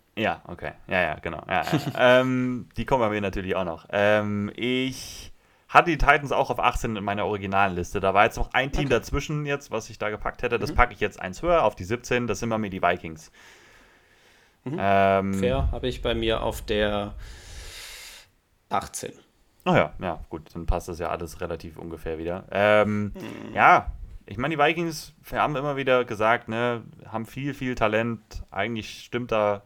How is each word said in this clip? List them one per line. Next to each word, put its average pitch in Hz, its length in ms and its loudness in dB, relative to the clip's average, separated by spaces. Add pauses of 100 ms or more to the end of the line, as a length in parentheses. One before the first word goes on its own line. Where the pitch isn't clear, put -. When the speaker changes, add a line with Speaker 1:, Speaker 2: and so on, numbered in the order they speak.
(160)
Speaker 1:
Ja, 98 320 -2
okay. 85 240 -10 (160)
Ja, 92 140 2
ja, 80 140 0
genau. 82 340 -8
Ja, 90 140 2
ja. 147 160 0 (180)
<laughs> 127 240 8
Ähm, 127 560 -2
die 131 80 -4
kommen 131 160 2
bei 107 80 2
mir 104 100 0
natürlich 98 360 -4
auch 92 100 0
noch. 82 260 -8
Ähm, 104 640 2
ich 127 800 -4 (340)
hatte 160 240 6
die 143 60 0
Titans 139 340 4
auch 131 180 2
auf 120 100 -2
achtzehn 113 360 0
in 98 80 -4
meiner 101 220 -2
originalen 98 500 0
Liste. 87 240 -4
Da 95 140 2
war 98 120 6
jetzt - 120 -2
noch - 160 -4
ein 135 180 0
Team 147 140 0
Speaker 2:
Okay. 131 40 -4
Speaker 1:
dazwischen 143 560 -2
jetzt, 143 260 -6
was 110 180 -6
ich 113 80 -16
da 107 120 -4
gepackt 107 340 -6
hätte. 117 160 0
Das 104 120 -4
Speaker 2:
Mhm. 104 40 -6
Speaker 1:
packe 120 180 4
ich - 80 -18
jetzt 101 180 -2
eins 92 220 -10
höher 165 220 2
auf 107 120 2
die 98 100 -10
siebzehn. 120 420 -2
Das 101 120 -2
sind 120 100 -4
bei 110 80 0
mir 107 120 -4
die 90 120 -6
Vikings. 87 500 -2 (1300)
Speaker 2:
Mhm. 131 160 -8
Speaker 1:
Ähm, 98 540 4
Speaker 2:
Fair, 123 380 0
habe 120 160 -4
ich 123 140 -6
bei 117 120 -2
mir 113 300 0
auf 113 180 -4
der 104 540 0 (1500)
achtzehn. - 440 -4 (500)
Speaker 1:
Ach 180 120 4
ja, 82 260 4
ja, 85 180 -4 (100)
gut, 78 260 -12
dann 85 100 -8
passt 85 220 0
das 85 100 -8
ja 82 120 -4
alles 85 300 -8
relativ 82 380 -8
ungefähr 82 400 -8
wieder. 85 340 -6
Ähm, 104 640 4
Speaker 2:
Mhm. 110 400 -12
Speaker 1:
ja, 139 380 6 (340)
ich 101 120 -10
meine, 143 180 -2
die 143 60 -4
Vikings, 160 520 0 (160)
wir 117 120 -4
haben 143 140 2
immer 143 220 -4
wieder 127 260 4
gesagt, 113 440 0
ne, 117 360 -2 (220)
haben 113 220 -8
viel, 135 260 -6
viel 127 220 -4
Talent. 113 460 2 (280)
Eigentlich 107 540 -6
stimmt 123 280 -6
da 104 340 2